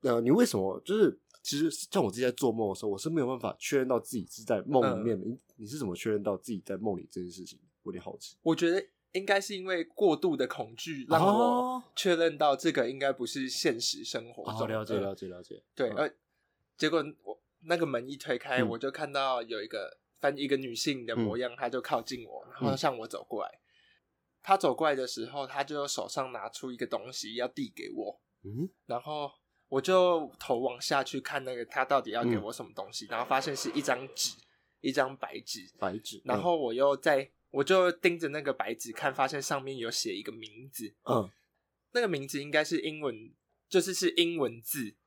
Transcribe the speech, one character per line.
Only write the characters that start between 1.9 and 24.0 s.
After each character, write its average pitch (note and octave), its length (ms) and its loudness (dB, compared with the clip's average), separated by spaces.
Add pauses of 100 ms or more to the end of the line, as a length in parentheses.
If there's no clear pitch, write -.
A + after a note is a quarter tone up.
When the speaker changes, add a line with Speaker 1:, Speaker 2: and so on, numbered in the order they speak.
Speaker 1:
像 G3 100 4
我 A2 80 4
自 F#2 80 -6
己 B2 40 -2
在 B2+ 100 2
做 B2 200 2
梦 A2 180 0
的 F#2+ 60 -2
时 - 80 -10
候， G#2 80 0
我 G2 60 -2
是 D#3 120 -4
没 E3 100 0
有 B2+ 80 2
办 C3 100 -2
法 A#2 220 -2
确 C#3+ 200 2
认 C3 80 2
到 B2 120 4
自 - 160 -8
己 G#2 120 -4
是 - 160 -16
在 G#2+ 180 2
梦 B2+ 360 4
里 A2 60 -4
面 A2+ 160 0
的。 F#2+ 60 -8
Speaker 2:
嗯。 A2+ 60 -4
Speaker 1:
你， C3 80 -8 (180)
你 G#2+ 100 -14
是 C3+ 100 -10
怎 C#3 80 -4
么 F2+ 80 -2
确 A2 180 -2
认 G#2 120 0
到 G2 140 0
自 - 160 -8
己 F#2 100 -6
在 G2 140 -6
梦 G2+ 180 -2
里 - 160 -12
这 - 80 -8
件 F2+ 100 -8
事 F2+ 140 -16
情？ - 160 -18 (240)
我 G#2+ 60 -10
有 - 20 -8
点 F2+ 100 -10
好 G2 160 -12
奇。 - 260 -18
Speaker 2:
我 D#3+ 120 4
觉 E3+ 140 2
得 F#3+ 120 2 (300)
应 F#3+ 140 -4
该 G3 160 2
是 G3+ 140 -8
因 F#3 100 -8
为 F3+ 180 -2
过 E3+ 320 4
度 D3+ 220 2
的 B2+ 100 2
恐 A#2+ 280 -8
惧， C#3+ 340 -10
让 E3 120 6
我 F#3 60 6
Speaker 1:
哦。 B3 560 4 (120)
Speaker 2:
确 F3 200 4
认 E3 220 2
到 D3 180 6
这 D#3 160 2
个 B2+ 180 2
应 C3 100 -8
该 C#3 120 2
不 B2+ 140 -2
是 C3 240 -4
现 A#2+ 320 0
实 - 240 -4
生 A#2 260 -6
活 - 220 -10
中。 A2+ 80 -2
Speaker 1:
哦， A2 60 0
了 G#2+ 180 0
解， A2 80 -2
Speaker 2:
嗯。 G2+ 80 2
Speaker 1:
了 G2 140 0
解， F#2+ 120 -8
了 F2+ 160 -12
解。 - 180 -16 (140)
Speaker 2:
对， B2 140 2
Speaker 1:
嗯。 G#2+ 60 -4
Speaker 2:
呃， D3+ 160 2 (680)
结 D3+ 120 2
果 D#3 140 2 (200)
我， - 180 -12 (220)
那 E3 120 0
个 E3 100 2
门 B2+ 240 -2
一 C#3+ 60 -8
推 C3 220 -2
开， B2+ 220 0
Speaker 1:
嗯。 A#2 100 2
Speaker 2:
我 A2+ 80 -4
就 C3+ 120 -2
看 D3 220 -6
到 C3+ 300 0
有 A2+ 200 -6
一 A2 60 -8
个， G2+ 300 -8 (240)
反 C#3+ 120 2
正 C#3 80 -6
一 C#3 60 -2
个 C#3 80 4
女 C3 180 -4
性 B2+ 320 -2
的 A#2 80 -4
模 A2+ 240 2
样， B2 140 -2
Speaker 1:
嗯。 A#2+ 60 -14
Speaker 2:
她 B2 120 -2
就 B2+ 120 -2
靠 - 200 0
近 A#2+ 240 -10
我， - 260 -16
然 C3+ 200 0
后 C3+ 60 0
向 C3+ 220 0
我 A2 80 -8
走 - 180 -8
过 G#2 180 -4
来。 - 60 -6
Speaker 1:
嗯。 - 100 -20 (840)